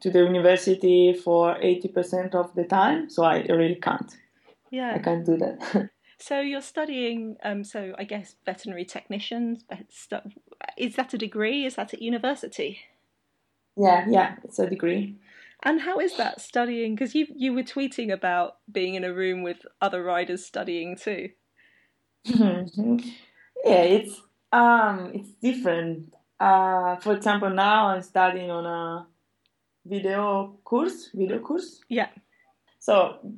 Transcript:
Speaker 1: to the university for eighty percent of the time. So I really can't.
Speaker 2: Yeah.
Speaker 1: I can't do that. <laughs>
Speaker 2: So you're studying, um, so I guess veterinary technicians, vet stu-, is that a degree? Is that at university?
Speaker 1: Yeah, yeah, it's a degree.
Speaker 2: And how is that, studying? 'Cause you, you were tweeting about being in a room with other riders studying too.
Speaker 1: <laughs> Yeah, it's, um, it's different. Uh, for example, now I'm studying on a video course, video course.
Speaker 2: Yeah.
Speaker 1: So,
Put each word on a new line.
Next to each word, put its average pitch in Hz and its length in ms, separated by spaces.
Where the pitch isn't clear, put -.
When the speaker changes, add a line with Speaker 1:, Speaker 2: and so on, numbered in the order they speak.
Speaker 1:
to 190 100
the 180 100
university 180 920
for 170 460
eighty 180 280
percent 185 460
of 180 200
the 170 100
time. 214 460
So 170 140
I 160 240
really 165 280
can't. - 400
Speaker 2:
Yeah. 254 240
Speaker 1:
I - 40
can't 170 280
do 165 120
that. - 560
<laughs> - 60
Speaker 2:
So 285 220
you're 277 220
studying, 240 800
um, 202 220
so 196 340
I 196 60
guess 208 320
veterinary 185 380
technicians, 233 840
vet 190 220
stu-, - 400
is 233 160
that 254 200
a 240 40
degree? 220 480
Is 254 80
that 208 180
at - 80
university? 233 760
Speaker 1:
Yeah, 190 320
yeah, 190 360
it's - 160
a 185 100
degree. 190 460
Speaker 2:
And 311 180
how 359 180
is 359 160
that, 214 240
studying? 233 560
'Cause 262 180
you, 302 120
you 262 180
were 254 80
tweeting 247 500
about 180 440
being 190 240
in 185 100
a 180 80
room 185 300
with 175 220
other 190 220
riders 180 420
studying 175 520
too. 190 340
Speaker 1:
<laughs> 226 60
Yeah, 180 200
it's, 196 360
um, 220 640
it's - 160
different. 170 720
Uh, 185 560
for 214 180
example, 202 360
now 208 360
I'm 190 160
studying 185 480
on 170 160
a 170 400
video 196 800
course, 311 500
video 190 240
course. 320 500
Speaker 2:
Yeah. 233 200
Speaker 1:
So, 202 380